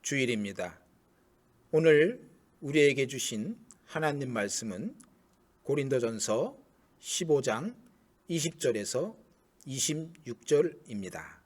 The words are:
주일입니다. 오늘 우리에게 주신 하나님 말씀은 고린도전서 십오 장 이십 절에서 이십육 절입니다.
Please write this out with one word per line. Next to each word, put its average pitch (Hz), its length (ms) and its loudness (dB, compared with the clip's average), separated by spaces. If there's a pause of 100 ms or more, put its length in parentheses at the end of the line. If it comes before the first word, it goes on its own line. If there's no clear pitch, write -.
주일입니다. 104 760 -2 (880)
오늘 160 580 4 (320)
우리에게 143 460 4
주신 131 500 -6 (280)
하나님 139 480 -2
말씀은 107 640 -4 (680)
고린도전서 131 960 -2 (400)
십오 156 420 0
장 131 360 -4 (500)
이십 160 320 -4
절에서 123 580 -2 (480)
이십육 151 800 -6
절입니다. 113 1000 -2